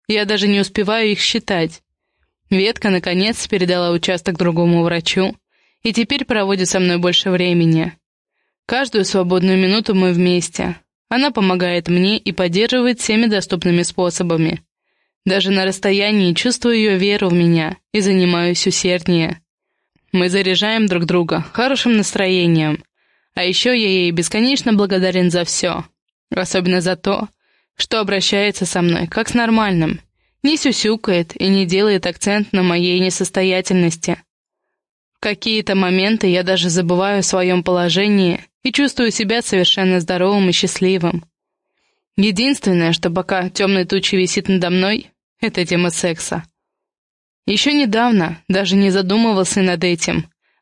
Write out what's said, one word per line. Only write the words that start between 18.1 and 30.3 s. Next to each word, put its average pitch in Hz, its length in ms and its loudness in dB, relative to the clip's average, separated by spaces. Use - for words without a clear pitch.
усерднее. 175 760 0
Мы 180 180 0
заряжаем 196 600 0
друг 175 160 0
друга 165 480 0
хорошим 240 440 0
настроением. 175 840 0
А 185 80 -2
ещё 185 280 0
я 233 140 2
ей 185 240 2
бесконечно 220 600 0
благодарен 185 580 2
за 175 140 0
всё. - 400 -4
Особенно 185 460 0
за 180 160 -2
то, 196 320 -4
что - 240 -4
обращается 202 640 -2
со 180 160 -2
мной 170 240 0
как 220 220 -4
с - 60 -2
нормальным. 214 640 0